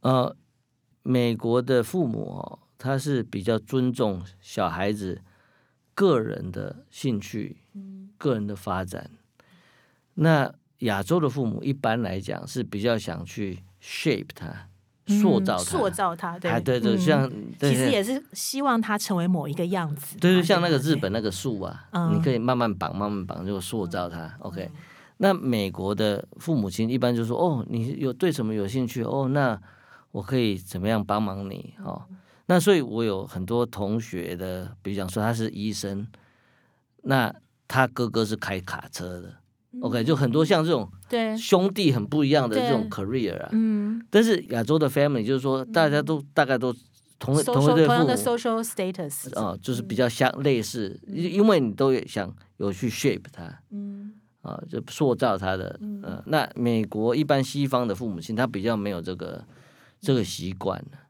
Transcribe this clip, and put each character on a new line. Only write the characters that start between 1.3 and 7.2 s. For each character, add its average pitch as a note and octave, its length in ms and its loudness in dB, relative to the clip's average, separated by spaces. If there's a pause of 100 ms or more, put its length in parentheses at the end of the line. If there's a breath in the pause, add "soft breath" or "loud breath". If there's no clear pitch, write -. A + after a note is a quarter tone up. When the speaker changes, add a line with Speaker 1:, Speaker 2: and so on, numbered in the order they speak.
Speaker 1:
国 A#2+ 260 2
的 B2 180 4
父 D3 280 0
母 A2 160 -4
哦， G1+ 340 -10 (180)
他 C3+ 220 -2
是 C#3 240 0
比 G2+ 180 -6
较 A2 160 2
尊 B2+ 360 0
重 G#2+ 280 0 (200)
小 - 280 -2
孩 F#2 240 0
子 G2 300 -6 (720 soft breath)
个 F3 240 6
人 G2+ 320 -4
的 - 400 -8
兴 A#2 300 -2